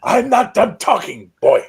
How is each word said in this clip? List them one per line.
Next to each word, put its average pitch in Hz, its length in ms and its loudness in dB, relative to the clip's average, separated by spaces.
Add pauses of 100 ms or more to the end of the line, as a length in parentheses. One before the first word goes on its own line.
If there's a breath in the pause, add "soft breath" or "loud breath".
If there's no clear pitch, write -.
I'm 240 280 0
not 247 240 0
done 214 240 0
talking, - 540 -4 (100)
boy. 131 280 2